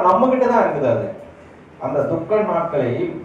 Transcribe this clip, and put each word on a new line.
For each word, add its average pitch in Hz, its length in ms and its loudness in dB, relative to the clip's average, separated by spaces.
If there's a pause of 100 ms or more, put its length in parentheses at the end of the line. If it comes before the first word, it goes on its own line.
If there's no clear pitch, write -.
நம்ம - 280 4
கிட்ட 254 180 2
தான் 226 160 4
இருக்குது. 143 280 0
அது - 180 -2 (720)
அந்த 147 220 -4
துக்க 190 380 0
நாட்களை 156 760 -2 (100)